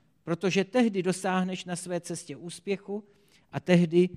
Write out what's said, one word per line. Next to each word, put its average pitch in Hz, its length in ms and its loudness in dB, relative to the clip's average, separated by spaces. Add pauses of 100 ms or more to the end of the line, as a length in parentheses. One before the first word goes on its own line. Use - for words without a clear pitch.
(240)
protože 175 400 0
tehdy 196 400 0
dosáhneš 185 640 -2
na 180 100 -6
své 175 260 -6
cestě 160 340 -10
úspěchu 196 680 -8 (480)
a 139 80 -6
tehdy 175 580 4